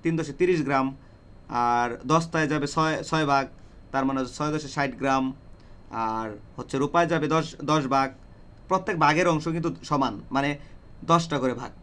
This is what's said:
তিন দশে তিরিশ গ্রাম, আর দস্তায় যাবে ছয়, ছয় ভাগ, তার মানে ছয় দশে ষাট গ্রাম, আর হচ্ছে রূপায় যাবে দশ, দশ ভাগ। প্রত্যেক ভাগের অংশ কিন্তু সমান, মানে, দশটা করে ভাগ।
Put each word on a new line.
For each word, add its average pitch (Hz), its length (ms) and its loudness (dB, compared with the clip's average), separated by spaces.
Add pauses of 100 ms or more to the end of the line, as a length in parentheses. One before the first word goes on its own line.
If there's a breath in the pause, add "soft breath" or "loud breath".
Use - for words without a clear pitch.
তিন 165 160 0
দশে 143 220 -4
তিরিশ 180 280 4
গ্রাম, 135 180 4 (800 loud breath)
আর 120 200 2 (220)
দস্তায় 160 420 2
যাবে 147 220 0
ছয়, 156 220 2 (120)
ছয় 156 240 2
ভাগ, 135 120 4 (480 loud breath)
তার 135 160 0
মানে 135 120 -2 (160)
ছয় 151 180 -2
দশে 151 220 -6
ষাট 139 240 -2
গ্রাম, 135 240 2 (840 loud breath)
আর 110 200 -4 (300)
হচ্ছে 123 260 -6
রূপায় 170 300 4
যাবে 151 220 0
দশ, 160 120 2 (260)
দশ 156 100 4 (120)
ভাগ। 135 140 2 (600)
প্রত্যেক 185 340 0
ভাগের 151 280 4
অংশ 156 120 0 (120)
কিন্তু 165 140 -2 (200)
সমান, 135 240 0 (200)
মানে, 139 160 2 (600 loud breath)
দশটা 165 320 2
করে 127 180 2
ভাগ। 120 120 -12 (100)